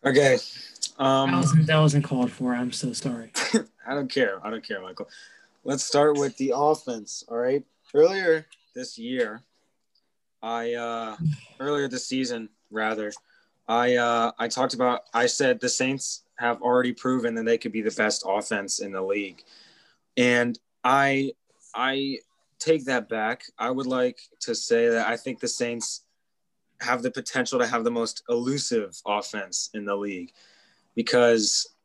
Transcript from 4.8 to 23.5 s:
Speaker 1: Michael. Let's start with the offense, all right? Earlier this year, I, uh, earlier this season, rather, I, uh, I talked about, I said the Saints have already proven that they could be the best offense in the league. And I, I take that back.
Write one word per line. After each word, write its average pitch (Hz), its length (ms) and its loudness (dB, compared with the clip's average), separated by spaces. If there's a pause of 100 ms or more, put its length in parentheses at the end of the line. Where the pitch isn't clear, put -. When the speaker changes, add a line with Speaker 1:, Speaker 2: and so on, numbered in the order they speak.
Speaker 1:
Michael. 92 280 -12 (560)
Let's 135 180 -4
start 147 340 4
with 139 200 -2
the 131 180 -2
offense, 131 760 -2
all 117 80 -8
right? 131 280 0 (280)
Earlier 160 540 4 (300)
this 123 200 -12
year, 117 460 -4 (960)
I, 117 340 -4
uh, 117 420 -6 (420)
earlier 143 300 -2
this 123 180 -8
season, 120 420 -4 (220)
rather, 107 420 -4 (540)
I, 120 300 2
uh, 120 420 2
I 117 80 -2
talked 127 260 -2
about, 123 300 2 (100)
I 120 140 2
said 127 340 2
the 127 80 -2
Saints 131 540 -2 (140)
have 120 260 -2
already 123 300 2
proven 120 420 -2
that 113 100 -4
they 117 140 2
could 110 140 -6
be 110 100 -4
the 107 80 0
best 107 340 0
offense 101 540 -2
in 98 140 -8
the 95 100 -4
league. 98 400 -4 (720)
And 120 400 4 (280)
I, 135 480 4 (420)
I 135 440 -2 (420)
take 160 240 2
that 123 240 -2
back. 110 340 -2 (160)